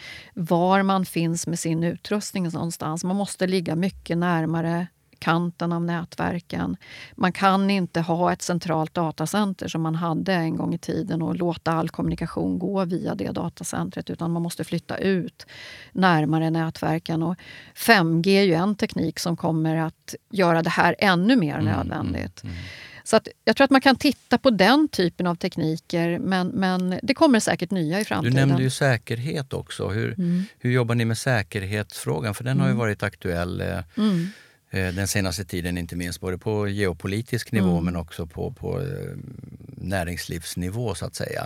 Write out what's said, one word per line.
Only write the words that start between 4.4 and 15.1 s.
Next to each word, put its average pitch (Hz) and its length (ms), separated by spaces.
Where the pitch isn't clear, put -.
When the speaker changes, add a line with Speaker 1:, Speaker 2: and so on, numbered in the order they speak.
Speaker 1:
kanten 170 540
av 170 100
nätverken. 175 920
Man 180 180
kan 196 380
inte 180 300
ha 175 320
ett 180 100
centralt 160 520
datacenter 180 760
som 165 140
man 160 120
hade 175 400
en 165 220
gång 170 180
i 170 40
tiden 165 440
och 175 140
låta 170 360
all 160 160
kommunikation 170 720
gå 190 260
via 170 300
det 196 180
datacentret, 170 800
utan 170 200
man 170 120
måste 170 220
flytta 170 340
ut - 480